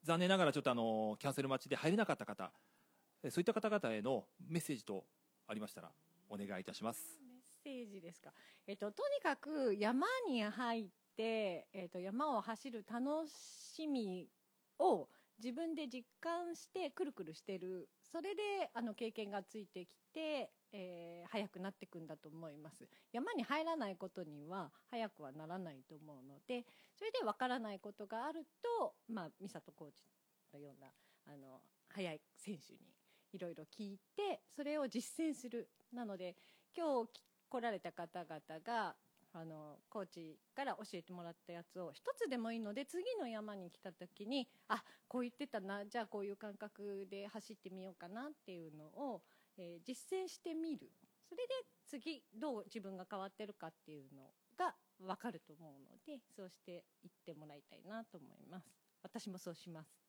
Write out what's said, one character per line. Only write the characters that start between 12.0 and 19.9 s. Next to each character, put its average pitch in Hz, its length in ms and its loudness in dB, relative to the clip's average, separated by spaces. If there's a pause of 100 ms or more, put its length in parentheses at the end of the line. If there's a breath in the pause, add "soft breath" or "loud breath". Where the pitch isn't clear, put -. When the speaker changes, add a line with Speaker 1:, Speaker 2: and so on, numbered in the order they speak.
Speaker 2:
を 208 40 6
走 226 300 -4
る 220 180 -6
楽 285 400 2
し - 600 -8
み 202 400 2 (500)
を 277 300 8 (300 soft breath)
自 233 140 -2
分 330 220 0
で 294 140 -2
実 240 180 -6 (140)
感 339 340 0
し - 160 -12
て 349 200 0
く - 140 0
る 285 80 0
く 185 120 -6
る 160 100 -8
し - 80 -14
て 190 160 -2
る。 180 300 -4 (240)
そ 330 80 0
れ 392 140 0
で、 403 400 2
あ 226 80 0
の、 220 120 0
経 226 160 0
験 208 200 -4
が 202 120 0
つ - 160 -10
い 202 80 -8
て 180 200 -10
き - 20 -20 (240)